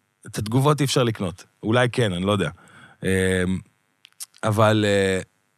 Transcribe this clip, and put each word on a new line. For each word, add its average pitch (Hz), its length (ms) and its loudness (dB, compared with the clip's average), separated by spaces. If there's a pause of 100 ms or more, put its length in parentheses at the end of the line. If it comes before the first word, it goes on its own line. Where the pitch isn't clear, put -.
(260)
את - 120 -14
התגובות 131 420 0
אי 143 40 0
אפשר 135 180 0
לקנות. 104 420 -4 (180)
אולי 120 300 2
כן, 110 200 0
אני 87 120 -4
לא 101 80 2
יודע. 87 180 0 (540)
אה, 92 400 0 (1000)
אבל, 107 440 2
אה, 98 320 2 (380)